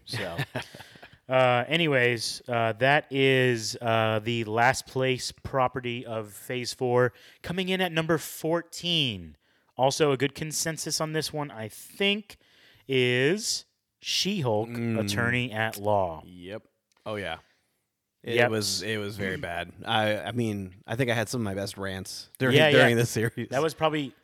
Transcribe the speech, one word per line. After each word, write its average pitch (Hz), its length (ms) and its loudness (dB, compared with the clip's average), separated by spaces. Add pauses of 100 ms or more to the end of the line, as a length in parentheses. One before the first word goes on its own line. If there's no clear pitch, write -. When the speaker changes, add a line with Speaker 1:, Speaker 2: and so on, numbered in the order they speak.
Speaker 1:
So, 92 320 -6 (440)
Speaker 2:
<laughs> - 480 -20
Speaker 1:
uh, 127 380 6
anyways, 131 800 2
uh, 117 260 2
that 135 380 4
is, 127 720 2
uh, 110 420 2
the 117 220 -2
last 117 420 2
place 131 440 -2
property 127 720 -4
of 110 260 -8
Phase 123 420 -8
Four, 123 400 2 (280)
coming 180 280 -4
in 190 120 0
at 180 100 0
number 160 260 2
fourteen. 151 1160 -4 (420)
Also, 139 340 4
a 135 60 2
good 139 180 0
consensus 156 640 -4
on 156 120 -4
this 156 200 -4
one, 147 180 -4
I 110 160 -8
think, - 680 -2 (500)
is 135 800 2 (360)
She-Hulk, 123 680 -2
Speaker 2:
Mm. 117 300 -2
Speaker 1:
Attorney 120 520 0
at 110 260 -2
Law. 98 480 0
Speaker 2:
Yep. 90 380 -14 (440)
Oh, 110 80 -6
yeah. 87 220 -6 (840)
It 117 140 -4
Speaker 1:
Yep. 120 160 4
Speaker 2:
was, 98 320 -2
it 110 160 -4
was 101 180 -8
very 95 200 -4
bad. 87 340 -8 (120)
I, 107 360 0
I 85 120 -8
mean, 104 440 -4 (120)
I 110 80 -6
think 123 140 0
I 117 60 2
had 113 120 0
some 123 140 -4
of 110 40 -2
my 98 100 -4
best 98 220 -6
rants 95 600 -10
during, 127 180 4
Speaker 1:
Yeah, 156 140 8
yeah. 147 80 6
Speaker 2:
during 123 180 6
the 117 120 4
series. 117 420 -2
Speaker 1:
That 131 140 0
was 160 100 -2
probably 151 400 -2 (100)